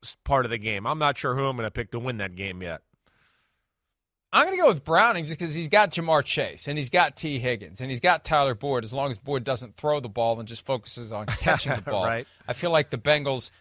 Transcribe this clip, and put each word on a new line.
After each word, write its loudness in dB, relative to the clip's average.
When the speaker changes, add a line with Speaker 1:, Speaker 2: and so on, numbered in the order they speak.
Speaker 1:
s-, -14
part 4
of -4
the -2
game. -4
I'm -2
not 2
sure -2
who -2
I'm -2
gonna -4
pick -8
to -4
win -4
that -6
game -8
yet. -8
Speaker 2:
I'm 4
gonna 0
go 6
with 2
Browning 4
just -8
'cause -6
he's -6
got 6
Ja'Marr 2
Chase -4
and -4
he's -4
got 4
T -4
Higgins -4
and -6
he's -4
got 4
Tyler 4
Boyd, -2
as -10
long -2
as -6
Boyd -4
doesn't -6
throw 0
the -10
ball 0
and -10
just -12
focuses -6
on -6
Speaker 1:
<laughs> -
Speaker 2:
catching 0
the -4
ball. -2
Speaker 1:
Right. -2
Speaker 2:
I -4
feel -2
like 4
the -4
Bengals, 0